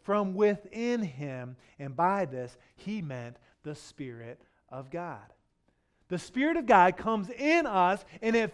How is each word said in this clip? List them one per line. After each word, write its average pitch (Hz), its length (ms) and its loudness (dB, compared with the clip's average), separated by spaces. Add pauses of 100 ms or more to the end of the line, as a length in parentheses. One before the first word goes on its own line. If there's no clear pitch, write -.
from 196 320 0
within 208 680 0
him." 131 540 -8 (220)
And 139 180 -10
by 190 260 2
this, 127 340 -8 (200)
he 208 240 -8
meant 123 380 -10 (240)
the 151 120 -10
Spirit 120 680 -14 (300)
of 131 200 -12
God. 160 420 -10 (760)
The 180 100 -4
Spirit 294 360 0
of 302 120 -4
God 185 280 8
comes 214 360 -4
in 302 340 2
us 190 400 2 (160)
and 226 140 2
it 220 180 0